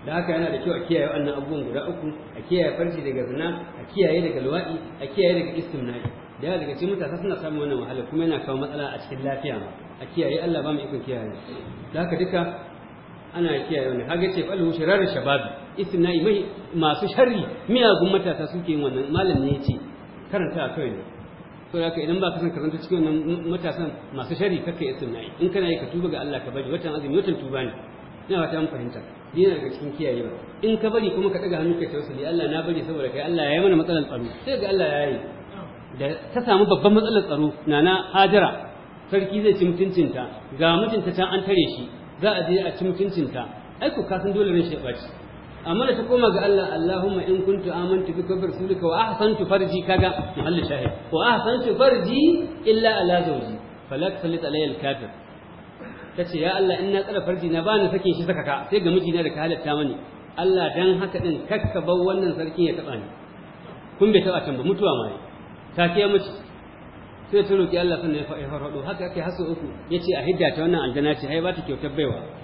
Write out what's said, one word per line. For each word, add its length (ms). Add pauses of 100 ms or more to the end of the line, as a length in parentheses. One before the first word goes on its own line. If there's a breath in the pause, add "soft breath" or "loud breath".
Da 140
haka 160
yana 160
da 80
kyau 160
a 160
kiyaye 240
wannan 240
abubuwan 260
guda 220
uku, 220 (260)
a 160
kiyaye 260
farji 300
daga 240
zina, 180 (300)
a 60 (100)
kiyaye 320
daga 160
luwaɗi, 340 (240)
a 60
kiyaye 320
daga 140 (100)
istimna'i. 400 (400)
Da 60
yawa 100
daga 160
cikin 240
matasa 240
suna 160
samun 220 (100)
wannan 160
wahala, 240
kuma 160
yana 160
kawo 160
matsala 280 (100)
a 20
cikin 260
lafiya 380
ma. 80 (320)
A 80
kiyaye, 320
Allah 220
ba 100
mu 80
ikon 240
kiyaye. 240 (640)
Da 80
haka 160
duka 240 (960)
ana 120 (200)
kiyaye 240
wannan. 160
Haka 240
ce, 80
"Fa'alu 320
shirarar 320
shababi." 440 (280)
Istimna'i 460
mai, 220 (280)
masu 400
sharri, 320 (240)
miyagun 420
matasa 380
suke 240
yin 80
wannan. 300
Malam 340
ne 80
ya 80
ce, 120 (580)
karanta 340
a 80
kawai 160
ne. 140 (680)
To, 60
haka 240
idan 180
ba 140
ka 60
san 100
karanta 320
cikin 240
wannan 480
matasan 380 (260)
masu 160
sharri, 320
kakka 160
yi 160
istimna'i. 320 (100)
In 140
kana 160
yi, 80
ka 160
tuba 160
ga 160
Allah, 160
ka 80
bari. 220
Watan 260
azumi, 240
watan 160
tuba 260
ne. 80 (580)
Ina 180
fata 120
mun 80
fahimta. 320 (340)
Yana 220
daga 160
cikin 240
kiyayewa. 340 (320)
In 160
ka 120
bari 220
kuma 200
ka 80
ɗaga 240
hannu 160
ka 80
tawassuli, 400
"Allah, 240
na 100
bari 220
saboda 260
kai, 120
Allah 220
ya 120
yi 80
mana 120
matsalar 280
tsaro." 240 (180)
Sai 140
ga 80
Allah 200
ya 220
yi. 80 (800)
Da 80 (280)
ta 80
samu 260
babban 260
matsalar 300
tsaro, 240 (180)
Nana 280 (180)
Hajara, 400 (580)
sarki 320
zai 140
ci 100
mutuncinta, 640 (320)
ga 180
mijinta 380
can 160
an 120
tare 220 (100)
shi, 120 (340)
za 100
a 120
je 160
a 160
ci 80
mutuncinta. 640 (320)
Ai, 120
ku 120
ka 160
san 140
dole 180
ran 120
shi 120
ya 40
ɓaci. 280 (560)
Amma 240
da 80
ta 80
koma 280
ga 120
Allah, 300
"Allahumma 540
in 160
kuntu 280
amantu 420
bika 220
wa 120
rasulika 380
wa 120 (140)
ahsantu 360
farji," 380
kaga 500
muhallin 300
shahid. 260 (200)
"Wa 240
ahsantu 400
farji 760 (160)
illa 240 (100)
ala 240
zawji, 320 (340)
fala 220
tusallit 320
alayya 260
al-kafir." 400 (1080)
Ta 100
ce, 140
"Ya 180
Allah, 240
in 100
na 120
tsara 180
farji 280
na, 120
ba 160
ni 120
sakin 260
shi 80
saka 200
ka, 260
sai 120
ga 100
mijina 320
da 60
ka 120
halatta 340
mani. 200 (400)
Allah, 400
dan 240
haka 200
din, 280
kakka 340
bar 220
wannan 320
sarkin 300
ya 80
taɓa 240
ni." 80 (960)
Kun 120
bai 100
taɓa 220
can 140
ba, 60
mutuwa 340
ma 100
yi. 100 (580)
Ta 120
ke 240
mace. 200 (1000)
Sai 140
ta 100
roƙi 240
Allah, 220
sannan 160
ya 80
fa-, 120
ya 120
farfaɗo. 340
Haka 220
ake 160
haso 220 (120)
uku, 120 (220)
ya 100
ce 180
a 80
hidda 260
ta, 120
wannan 180 (100)
aljana 240
ce, 140
ai 100
ba 140
ta 80
kyautar 340
baiwa. 240 (240)